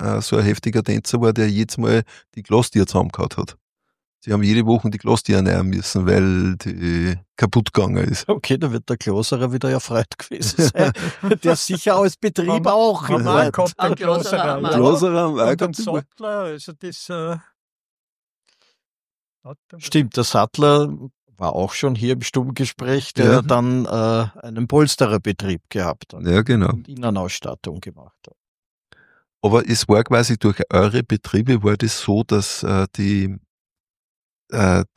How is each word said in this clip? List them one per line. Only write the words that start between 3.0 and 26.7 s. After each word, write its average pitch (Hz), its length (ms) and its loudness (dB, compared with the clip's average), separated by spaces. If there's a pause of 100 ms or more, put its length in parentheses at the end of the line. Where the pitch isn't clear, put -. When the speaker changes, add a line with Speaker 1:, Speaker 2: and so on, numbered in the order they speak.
Speaker 1:
hat. - 200 -6 (680)
Sie 110 80 -4
haben 104 100 2
jede 107 240 4
Woche 113 240 2
die 104 80 -6
Glastür 113 380 2
erneuern 92 320 2
müssen, 92 380 -2
weil 92 500 2
die 87 600 -4 (200)
kaputt 107 360 0
gegangen 95 360 2
ist. - 200 -4
Speaker 2:
Okay, 135 300 -2
da 139 140 -2
wird 117 160 -6
der 120 80 -2
Glaserer 120 560 -2
wieder 131 180 -4
erfreut 117 480 -4
gewesen - 560 0
sein, 143 180 2 (300)
Speaker 1:
<laughs> 185 220 -6
Speaker 2:
der 165 120 2
sicher 185 400 -2
als 190 200 2
Betrieb 180 340 -4
Speaker 3:
Haben, 165 160 -2
Speaker 2:
auch 202 420 2
Speaker 3:
haben 120 160 0
wir - 80 2
Speaker 2:
hat. 151 200 2
Speaker 3:
gehabt, 180 280 -2
den 185 60 0
Speaker 4:
Am 175 80 -2
Glaserer 170 360 -2 (120)
Speaker 3:
Glaserer, 147 140 -2
Speaker 4:
am 143 80 -6
Speaker 3:
ja. 160 60 -2
Speaker 4:
Arm. 147 100 2
Speaker 1:
Glaserer 170 420 4
am 160 120 0
Speaker 3:
Und 117 60 0
Speaker 1:
Arm. 120 200 2
Speaker 3:
am 175 140 -2
Sattler, 190 540 -6 (100)
also 160 420 -10
das, 175 300 -14
äh, 170 260 -6 (2000)
Sattler. 151 380 -20
Speaker 2:
Stimmt, 147 360 0
der 123 80 2
Sattler 147 680 2 (440)
war 87 180 -4
auch 95 180 -2
schon 135 220 -2
hier 117 180 0
im 123 100 -2
Stubengespräch, 131 920 -4
der 131 120 4
Speaker 1:
Ja. 120 160 6
Speaker 2:
dann, 127 440 2
äh, - 20 -10 (580)
einen 113 220 -6
Polstererbetrieb 107 1000 0
gehabt - 460 -6
hat - 100 -14
Speaker 1:
Ja, 90 180 4
genau. 113 280 2